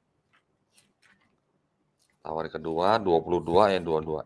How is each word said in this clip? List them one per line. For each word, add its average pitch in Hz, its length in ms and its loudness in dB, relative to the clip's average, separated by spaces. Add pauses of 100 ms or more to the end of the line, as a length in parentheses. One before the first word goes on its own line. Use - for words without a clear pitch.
(2250)
Tawarik 78 320 -8
kedua, 82 480 0
dua 85 160 2
puluh 82 240 -2
dua 95 320 4
ya, 90 80 -2
dua 82 160 -2
dua. 78 280 -6